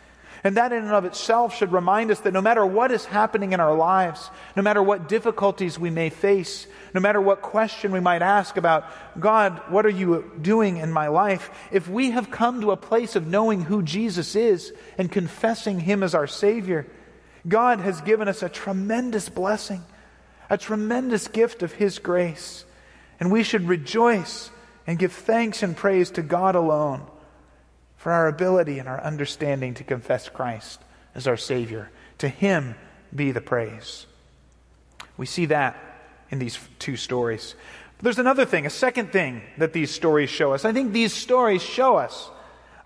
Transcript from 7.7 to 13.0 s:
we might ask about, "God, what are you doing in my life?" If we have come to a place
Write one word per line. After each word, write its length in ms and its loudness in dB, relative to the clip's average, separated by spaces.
we 80 -2
might 220 2
ask 340 2
about, 300 2
"God, 480 2
what 160 4
are 60 4
you 500 0
doing 380 2
in 140 -4
my 160 0
life?" 420 2
If 200 0
we 220 0
have 180 -4
come 320 -2
to 80 2
a 80 2
place 380 -2